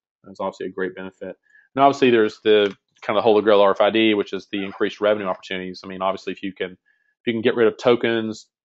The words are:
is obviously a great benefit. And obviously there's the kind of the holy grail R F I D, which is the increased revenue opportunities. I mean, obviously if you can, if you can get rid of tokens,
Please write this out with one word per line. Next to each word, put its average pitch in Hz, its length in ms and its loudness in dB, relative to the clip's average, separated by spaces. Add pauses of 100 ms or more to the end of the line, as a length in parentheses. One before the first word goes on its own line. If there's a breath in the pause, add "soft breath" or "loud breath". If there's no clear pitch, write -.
(280)
is 95 120 -16
obviously 95 260 -8
a 92 40 -12
great 92 240 -8
benefit. 92 420 -14 (380 soft breath)
And 135 100 0
obviously 135 260 2
there's 110 340 2
the 104 300 4 (280)
kind 107 140 -4
of 98 60 2
the 117 60 2
holy 104 140 4
grail 101 180 4
R 98 120 4
F - 80 -2
I 101 100 2
D, 110 240 2
which 101 180 -4
is 95 200 -10
the 101 120 -6
increased 98 360 -6
revenue 104 280 0
opportunities. 92 560 -10
I - 40 -18
mean, 95 140 -12
obviously 95 300 -4
if - 100 -16
you 98 100 -8
can, 92 200 -10
if - 540 -20
you 120 60 0
can 113 100 -4
get 117 140 0
rid 113 120 4
of 104 100 -2
tokens, 117 680 -2 (180)